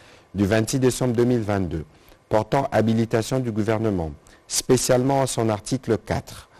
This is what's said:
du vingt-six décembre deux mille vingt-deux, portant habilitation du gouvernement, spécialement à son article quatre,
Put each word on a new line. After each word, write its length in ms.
du 100
vingt-six 340
décembre 340
deux 120
mille 160
vingt-deux, 440
portant 440
habilitation 680
du 120
gouvernement, 600
spécialement 760
à 60
son 200
article 500
quatre, 520